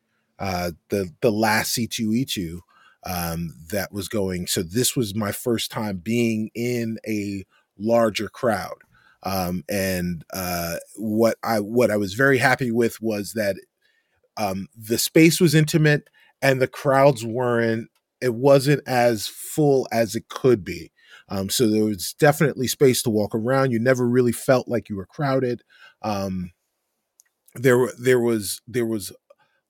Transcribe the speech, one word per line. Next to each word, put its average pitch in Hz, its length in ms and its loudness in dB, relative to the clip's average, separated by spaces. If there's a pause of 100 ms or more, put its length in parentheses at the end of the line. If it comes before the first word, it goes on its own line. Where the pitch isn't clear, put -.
(380)
uh, 90 320 -4 (180)
the, 98 220 -2 (100)
the 120 120 4
last 107 400 0
C 117 140 -4
two 110 280 -2
E 127 100 0
two, 85 380 -8 (420)
um, 85 500 -6 (160)
that 98 220 -6
was 95 160 -8
going. 92 380 -4
So - 160 -2
this 98 340 -2
was 107 180 -2
my 101 180 -4
first - 380 -4
time 104 280 -6
being 110 560 -2
in 117 520 -6
a 101 380 -6 (320)
larger 110 520 0
crowd. 98 500 -4 (460)
Um, 90 440 -4
and, 90 640 -2
uh, 87 440 -6 (200)
what 110 460 0
I, 113 160 -2
what 110 320 2
I 104 60 0
was 101 180 -2
very 135 240 4
happy 127 320 0
with 113 320 0
was 104 300 -4
that, 101 240 -2 (800)
um, 98 400 -4
the 110 220 -2
space 160 420 6
was 160 160 6
intimate 151 520 2 (320)
and 131 220 2
the 127 60 2
crowds 135 560 4
weren't, 117 640 0 (320)
it 127 140 0
wasn't 139 520 4
as 120 400 2
full - 640 0
as 113 240 0
it - 140 -8
could 117 360 2
be. 82 280 -12 (360)
Um, 98 220 -4
so 117 180 0
there 107 160 2
was 104 300 -4
definitely 143 540 2
space 131 340 2
to 123 80 -2
walk 104 240 0
around. 131 380 0
You 113 80 0
never 123 280 2
really 120 240 4
felt - 360 0
like 113 200 -4
you 104 80 -8
were 95 100 -10
crowded. 135 560 -2 (400)
Um, 98 500 -4 (1040)
there, 123 320 4 (100)
there 123 220 4
was, 113 480 -2
there 117 180 -4
was 110 260 -6 (580)